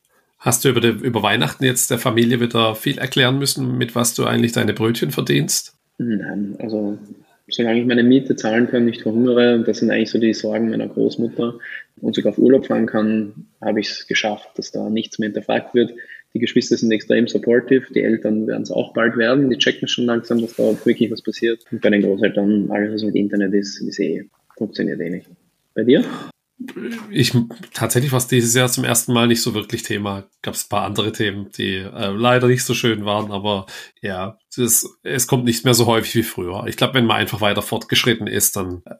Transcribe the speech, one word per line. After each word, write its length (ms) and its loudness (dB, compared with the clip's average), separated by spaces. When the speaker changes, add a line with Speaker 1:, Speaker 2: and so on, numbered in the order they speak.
Speaker 1:
Hast 260 0
du 60 4
über 120 2
die, 80 4
über 340 -2
Weihnachten 420 0
jetzt 240 0
der 80 0
Familie 420 2
wieder 360 0
viel 240 -4
erklären 400 2
müssen, 400 -2
mit 160 -4
was 180 0
du 120 -2
eigentlich 260 2
deine 220 0
Brötchen 360 0
verdienst? 640 -2
Speaker 2:
Nein, 600 -4
also 400 -4
solange 320 0
ich 80 0
meine 160 4
Miete 320 4
zahlen 320 2
kann, 180 2
nicht 160 -2
verhungere, 540 4
und 120 0
das 120 0
sind 100 2
eigentlich 220 0
so 80 0
die 160 4
Sorgen 340 -2
meiner 180 -4
Großmutter, 720 -2
und 120 -2
sogar 200 0
auf 40 -8
Urlaub 300 6
fahren 180 0
kann, 600 -2
habe 180 -2
ich's 260 -6
geschafft, 520 -4
dass 140 -10
da 200 -6
nichts 260 -4
mehr 120 -2
hinterfragt 440 -4
wird. 200 2
Die 40 -4
Geschwister 380 2
sind 140 2
extrem 360 2
supportive, 640 2
die 120 0
Eltern 420 0
werden's 240 -4
auch 240 -4
bald 240 2
werden, 320 2
die 80 0
checken 300 -2
schon 180 -2
langsam, 340 0
dass 160 -4
da 80 0
wirklich 240 2
was 140 -8
passiert. 480 -2
Und 100 -6
bei 80 4
den 140 4
Großeltern, 640 2
alles 240 -2
was 100 -4
mit 120 0
Internet 400 0
ist, 260 -2
ist 180 -6
eh, 240 -2
funktioniert 440 -4
eh 100 -6
nicht. 180 -10
Bei 100 -2
dir? 200 6
Speaker 1:
Ich, 220 2
tatsächlich 380 0
war's 160 0
dieses 280 2
Jahr 120 4
zum 160 -2
ersten 300 0
Mal 140 4
nicht 160 2
so 100 -2
wirklich 300 -6
Thema. 440 -6
Gab's 240 -8
ein 40 -20
paar 160 -2
andere 260 -2
Themen, 440 -4
die, 200 -4
äh, 420 -6
leider 300 4
nicht 160 2
so 100 -2
schön 320 0
waren, 260 -2
aber 360 -2
ja, 380 -8
es, 480 0
es 240 -4
kommt 180 2
nicht 200 0
mehr 100 6
so 100 4
häufig 300 2
wie 80 2
früher. 440 -8
Ich 80 -6
glaub, 200 0
wenn 100 4
man 120 2
einfach 240 -2
weiter 200 2
fortgeschritten 640 0
ist, 300 -2
dann, 260 -6